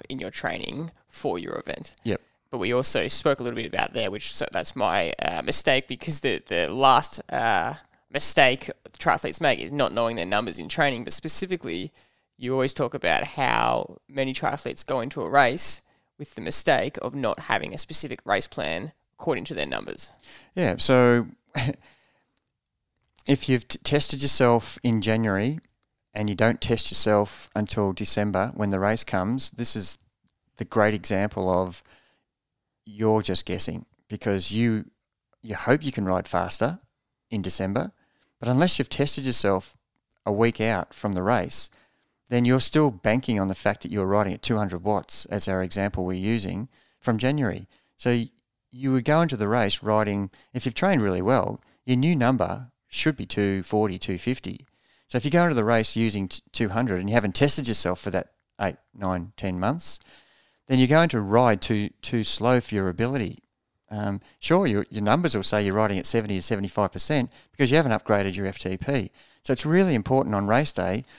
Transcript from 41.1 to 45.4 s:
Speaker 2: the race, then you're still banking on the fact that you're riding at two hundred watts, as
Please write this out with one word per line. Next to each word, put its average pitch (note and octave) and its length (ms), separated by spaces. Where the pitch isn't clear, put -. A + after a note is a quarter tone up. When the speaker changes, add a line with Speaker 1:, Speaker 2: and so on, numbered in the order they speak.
Speaker 2:
the F#2 80
race, G2+ 480
then A#2+ 160
you're B2+ 160
still D3+ 280
banking A2 500
on F#2+ 100
the F#2+ 60
fact - 260
that - 100
you're G2+ 140
riding G2 280
at - 80
two A#2 140
hundred F#2 280
watts, - 420
as G2+ 240